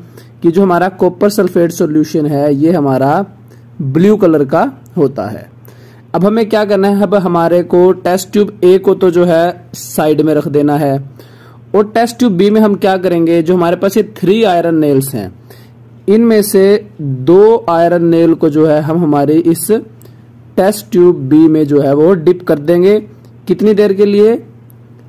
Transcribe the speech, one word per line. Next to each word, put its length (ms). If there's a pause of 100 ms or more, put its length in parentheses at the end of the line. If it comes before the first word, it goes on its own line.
(420)
कि 100
जो 100
हमारा 280
copper 400
sulphate 420
solution 540
है, 300
ये 160
हमारा 540 (560)
blue 360
color 280
का 260 (260)
होता 300
है। 200 (680)
अब 100
हमें 240
क्या 160
करना 220
है? 160
अब 120
हमारे 480
को 280
test 400
tube 320
ए 140
को 180
तो 160
जो 140
है 480
side 480
में 120
रख 140
देना 300
है, 200 (800)
और 160
test 280
ट्यूब 140
बी 160
में 120
हम 140
क्या 220
करेंगे? 440
जो 140
हमारे 200
पास 220
ये 60 (140)
three 260
iron 320
nails 400
हैं, 160 (800)
इनमें 320
से 480 (120)
दो 680
iron 360
nail 280
को 160
जो 180
है 140
हम 160
हमारे 380
इस 360 (840)
टेस्ट 340
ट्यूब 280 (100)
बी 80
में 300
जो 140
है 140
वो 180
डिप 340
कर 120
देंगे। 400 (480)
कितनी 260
देर 200
के 120
लिए? 300 (720)